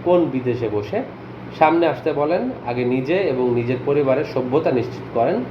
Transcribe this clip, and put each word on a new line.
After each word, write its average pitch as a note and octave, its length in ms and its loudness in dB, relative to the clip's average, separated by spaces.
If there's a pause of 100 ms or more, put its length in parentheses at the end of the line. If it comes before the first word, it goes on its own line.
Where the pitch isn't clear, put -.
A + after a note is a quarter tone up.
কোন F3 200 4
বিদেশে B2 440 -2
বসে? G#2 340 -2 (560)
সামনে E3 280 6
আসতে D3+ 260 0
বলেন E3+ 380 0 (160)
আগে B2 180 -2
নিজে C3 300 0
এবং C3 360 0
নিজের A#2+ 260 0 (100)
পরিবারের C#3+ 380 2
সভ্যতা C#3 460 0
নিশ্চিত A#2+ 320 -2 (120)
করেন E3 360 0